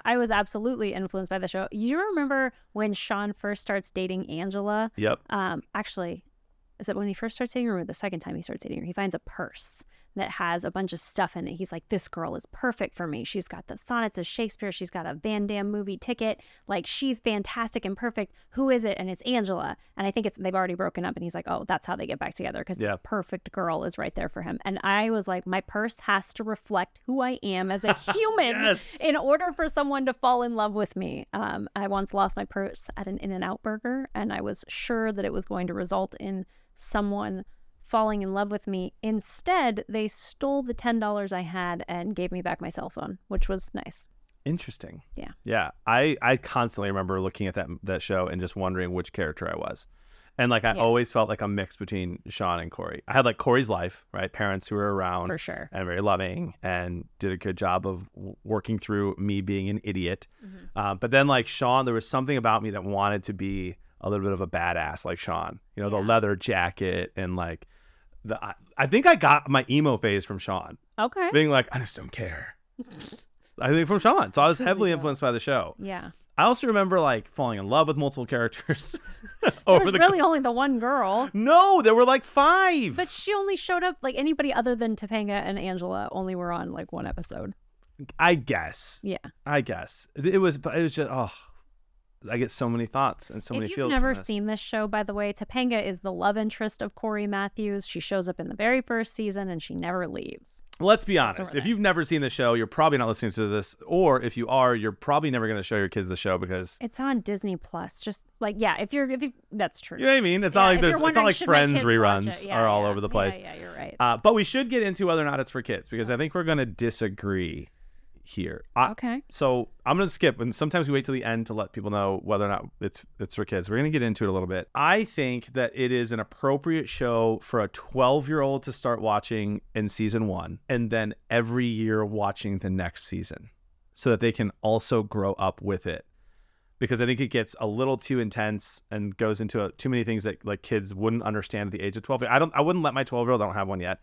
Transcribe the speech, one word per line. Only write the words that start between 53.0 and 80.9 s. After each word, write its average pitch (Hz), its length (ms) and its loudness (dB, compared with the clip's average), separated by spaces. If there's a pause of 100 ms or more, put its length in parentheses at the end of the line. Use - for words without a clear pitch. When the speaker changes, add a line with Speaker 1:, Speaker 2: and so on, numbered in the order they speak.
Speaker 2:
I - 60 -4
had, 131 120 6
like, 117 120 2
Corey's 120 320 4
life, 90 440 -4
right? 95 180 -4
Parents 98 380 -2
who 104 60 -2
were 101 200 0
around 90 320 -2
Speaker 1:
For 92 100 -4
sure. - 360 -10
Speaker 2:
and 95 120 -4
very 90 160 -2
loving 98 520 0 (100)
and 90 400 -4 (160)
did 95 140 -2
a 92 40 -4
good 92 200 -6
job 92 280 0
of 95 280 -6
w-, 98 220 -14 (100)
working 107 340 -2
through 101 400 0
me 101 220 0
being 95 280 -2
an 107 140 -2
idiot. 92 440 -2 (160)
Speaker 1:
Mm-hmm. 190 120 -18 (220)
Speaker 2:
Uh, 101 180 -2
but 113 160 -4
then, 139 160 8
like, 127 200 4
Sean, 131 380 2
there 123 80 2
was 113 140 -2
something 135 300 0
about 110 260 2
me 110 80 -4
that 95 140 -6
wanted 101 400 0
to 107 80 -4
be 95 420 -4 (240)
a 95 100 -6
little 101 160 0
bit 98 80 2
of 90 80 -2
a 90 60 0
badass 85 580 -2
like 87 140 -4
Sean. 82 400 -6 (160)
You 101 80 -6
know, 101 60 -2
the 104 100 0
Speaker 1:
Yeah. 101 80 0
Speaker 2:
leather 107 300 6
jacket 90 800 -2
and, 90 180 -2
like, 85 320 -6 (560)
the, 107 200 -6
I, 104 100 -10 (240)
I 143 100 2
think 214 180 6
I 339 100 10
got 147 340 6
my 135 200 4
emo 143 280 4
phase 101 280 2
from 98 140 -8
Sean. 92 380 -6 (200)
Speaker 1:
Okay. 339 360 0
Speaker 2:
Being 151 160 6
like, 135 220 4
"I 131 80 -4
just 113 180 -8
don't 92 140 -14
care." 85 440 -10 (1040)
I 127 120 0
think 160 160 4
from 196 120 2
Sean. 220 340 4
So 143 80 4
I 151 60 10
was 165 100 4
Speaker 1:
Truly 254 120 -2
Speaker 2:
heavily 190 200 2
Speaker 1:
don't. 165 100 2
Speaker 2:
influenced 139 220 -2
by 131 100 4
the 117 80 0
show. 110 400 -2
Speaker 1:
Yeah. 190 320 -10 (260)
Speaker 2:
I 151 80 6
also 247 220 4
remember, 190 320 4
like, 127 280 2
falling 117 320 -2
in 98 80 -4
love 147 200 6
with 147 100 0
multiple 135 280 -2
characters - 720 -2 (240)
<laughs> - 220 -16
Speaker 1:
There - 100 6 (160)
Speaker 2:
over 277 160 10
Speaker 1:
was 294 100 4
Speaker 2:
the 294 60 2
Speaker 1:
really 359 200 8
Speaker 2:
co- 294 60 6
Speaker 1:
only 320 140 4
the 247 120 2
one 254 280 2
girl. 240 540 2